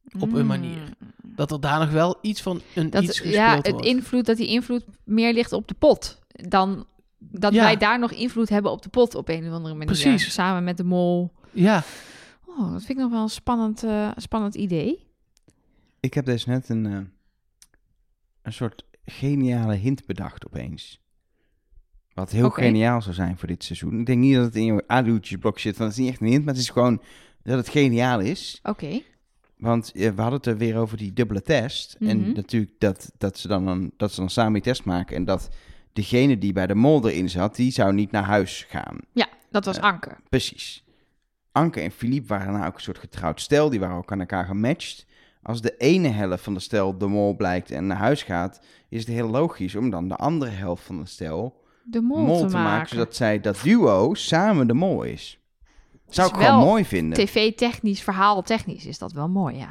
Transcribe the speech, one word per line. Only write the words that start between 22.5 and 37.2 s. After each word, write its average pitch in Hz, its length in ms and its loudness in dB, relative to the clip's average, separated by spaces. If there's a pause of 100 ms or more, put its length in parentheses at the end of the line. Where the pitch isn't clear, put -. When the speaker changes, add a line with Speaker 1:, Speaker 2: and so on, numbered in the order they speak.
Speaker 3:
geniaal 117 400 4
zou 95 140 -8
zijn 90 220 -2
voor - 100 -8
dit 87 160 -8
seizoen. 85 360 -6
Ik 120 60 -4
denk 120 140 2
niet 135 160 6
dat 123 100 4
het 113 100 -4
in 110 100 2
je 110 220 2
aluhoedjesblok 110 720 0
zit, 104 180 -4
want 113 120 -2
het 107 100 -6
is 131 60 0
niet 127 80 -4
echt 123 80 -16
een 110 60 0
hint, 139 180 4
maar 143 80 -2
het 127 100 -4
is 120 60 -4
gewoon 123 320 2 (420)
dat 131 140 -2
het 120 120 -4
geniaal 123 500 2
is. 117 440 -6
Speaker 2:
Oké. 208 380 -6 (560)
Speaker 3:
Want, 117 340 -2
eh, 104 200 0
we 98 100 -4
hadden 123 180 -2
het - 60 -12
er 113 120 0
weer 113 200 -2
over 110 200 -2
die 101 160 -8
dubbele 104 280 -2
test. 135 580 -2
En 107 200 0
Speaker 2:
Mhm. 95 120 0
Speaker 3:
natuurlijk 104 480 -2
dat, - 380 -2
dat 98 200 -4
ze - 100 -10
dan 95 200 0
een, 92 300 -4
dat 104 140 -2
ze - 80 -8
dan 95 100 -2
samen 110 240 2
die 101 80 0
test - 240 -2
maken 90 300 -4
en 87 100 -4
dat 95 240 -2 (440)
degene 123 440 2
die 98 160 -2
bij 92 140 0
de 98 80 0
mol 123 340 4
erin 85 200 0